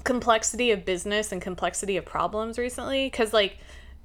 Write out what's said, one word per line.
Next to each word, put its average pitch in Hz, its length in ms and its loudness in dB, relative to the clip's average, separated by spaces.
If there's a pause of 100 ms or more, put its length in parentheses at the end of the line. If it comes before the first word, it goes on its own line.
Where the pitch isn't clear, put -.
complexity 233 640 2
of 190 140 2
business 208 460 -2
and 185 100 -4
complexity 185 560 -2
of 165 80 -2
problems 214 540 -2
recently, 254 520 -2
'cause, 220 220 0
like, 202 260 4 (460)